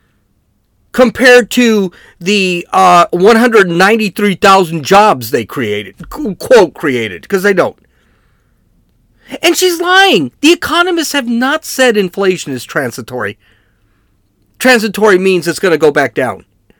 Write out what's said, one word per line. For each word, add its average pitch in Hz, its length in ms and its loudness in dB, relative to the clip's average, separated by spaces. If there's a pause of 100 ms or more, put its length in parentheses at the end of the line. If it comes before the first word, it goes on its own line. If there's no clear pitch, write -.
(920)
compared 247 600 2
to 214 400 0 (280)
the, 180 520 -4
uh, 180 380 4
one 196 280 2
hundred 226 300 2
ninety-three 202 680 0
thousand 180 480 2
jobs 165 480 2
they 123 120 -2
created, 104 680 -8
qu-, 240 240 -8
quote, 208 400 2
created, 113 520 -6
'cause 196 140 -4
they 202 140 0
don't. 131 240 -2 (1600)
And 339 160 0
she's 359 240 -4
lying. 349 500 2 (100)
The 302 100 4
economists 339 600 -2
have 277 140 -4
not 254 380 -4
said 247 320 0
inflation 185 560 -4
is 123 100 -10
transitory. 123 760 -10 (1200)
Transitory 214 580 0
means 185 300 -2
it's 160 100 -4
gonna 170 220 0
go 151 100 2
back 143 240 -2
down. 113 320 -6 (340)